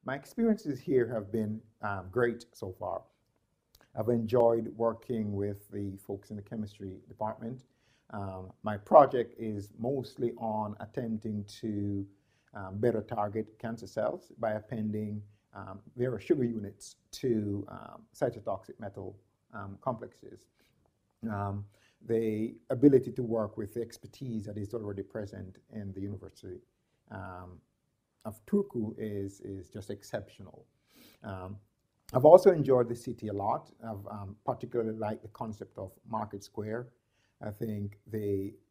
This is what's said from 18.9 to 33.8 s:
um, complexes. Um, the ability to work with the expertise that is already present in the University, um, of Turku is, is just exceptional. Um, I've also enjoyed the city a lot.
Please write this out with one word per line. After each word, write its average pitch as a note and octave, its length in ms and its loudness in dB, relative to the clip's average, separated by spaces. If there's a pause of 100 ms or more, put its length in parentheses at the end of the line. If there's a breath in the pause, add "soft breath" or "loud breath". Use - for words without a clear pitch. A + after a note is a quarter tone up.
um, G2 280 -12
complexes. A2 580 -8 (880 soft breath)
Um, G2+ 360 -4 (400 soft breath)
the A2+ 500 0 (140)
ability B2+ 420 8
to B2+ 120 -4
work A2 340 -2
with G#2 160 -8
the A#2 80 -6
expertise A2+ 640 -8
that G#2 120 -10
is G#2 160 -6
already G#2 300 -6
present G2 560 -10 (140)
in G2+ 200 -8
the F#2+ 80 -8
University, F#2 600 -10 (500)
um, F2+ 480 -12 (680)
of A2 200 -12
Turku A#2+ 520 0
is, G2+ 440 -6
is F#2+ 280 -12
just G#2+ 200 -14
exceptional. - 760 -12 (580 loud breath)
Um, F#2+ 340 -10 (560)
I've C3 120 4
also F#3 260 12
enjoyed B2+ 380 6
the A#2+ 60 -2
city A#2+ 320 -8
a G#2 60 -4
lot. A2 380 -2 (120)